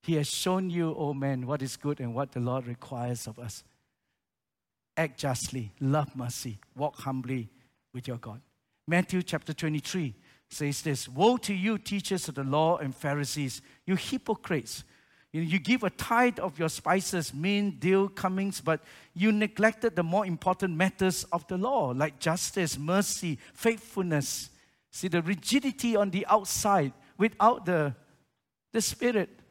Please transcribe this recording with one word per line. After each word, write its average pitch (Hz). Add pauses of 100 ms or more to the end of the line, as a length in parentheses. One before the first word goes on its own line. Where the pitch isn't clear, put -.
"He 165
has 147
shown 185
you, 170
O 147
man, 135
what 139
is 131
good 147
and 120
what 131
the 127
Lord 123
requires 120
of 113
us. 117 (1300)
Act 156
justly, 123
love 143
mercy, 120 (160)
walk 143
humbly 131 (420)
with 123
your 123
God." 110 (480)
Matthew 180
chapter 160
twenty-three 151 (380)
says 143
this, 139
"Woe 202
to -
you, 196
teachers -
of 131
the 139
law 156
and 135
Pharisees, 143 (240)
you 190
hypocrites! - (480)
You, 160
you 170
give 202
a 190
tithe 240
of 160
your 165
spices, 175
mint, 190
dill, 190
cummings, 196
but 160 (320)
you 202
neglected 214
the 175
more 190
important 180
matters 185
of 170
the 185
law, 214
like 139
justice, 170
mercy, 170 (160)
faithfulness." 180 (400)
See, -
the 170
rigidity 233
on 202
the 185
outside 196 (240)
without 220
the, 156 (800)
the 226
spirit 226 (240)